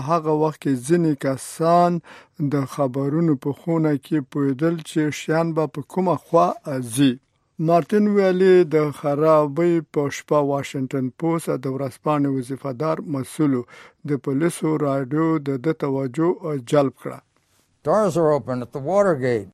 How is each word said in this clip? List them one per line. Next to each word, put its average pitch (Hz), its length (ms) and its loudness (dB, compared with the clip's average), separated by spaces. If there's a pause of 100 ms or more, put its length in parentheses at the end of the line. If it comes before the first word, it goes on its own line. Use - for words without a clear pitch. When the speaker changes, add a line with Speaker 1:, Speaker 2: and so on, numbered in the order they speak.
Speaker 1:
هغه 160 220 0 (120)
وخت 156 200 -2
کې 143 100 0 (140)
ځینې 165 260 2 (120)
کسان 165 680 2 (680)
د 135 180 -2
خبرونو 143 720 0
په 143 40 -2 (100)
خونه 160 340 0 (100)
کې 160 120 -2 (140)
پوهېدل 143 440 0 (140)
چې 160 120 -2 (200)
شیان 165 320 0
به 151 140 0 (120)
په - 20 -8 (140)
کومه 147 200 0 (120)
خوا 170 200 4 (460)
ځي. 135 200 4 (540)
مارتین 170 400 4
ویلي 190 560 6 (100)
د 151 240 2
خرابۍ 151 760 2 (200)
په 143 240 0
شپه - 220 0 (100)
واشنګټن 139 560 -4 (140)
پوسټ 165 440 -2
د 135 120 -4
ورځپاڼې 139 600 -2
وظیفه 135 360 -8 (100)
دار 160 160 -2 (180)
مسؤلو 135 480 -2 (480)
د 139 160 -2
پولیسو 156 420 -2 (160)
راډیو 139 400 -2 (220)
د - 20 -4 (160)
ده 160 160 0
توجه 135 480 -2 (400)
جلب 143 320 2
کړه. 131 180 -14 (680)
Speaker 2:
Doors 190 340 2
are 156 160 4
open 123 280 -6
at - 100 -20
the 139 140 -10
Watergate. 131 640 2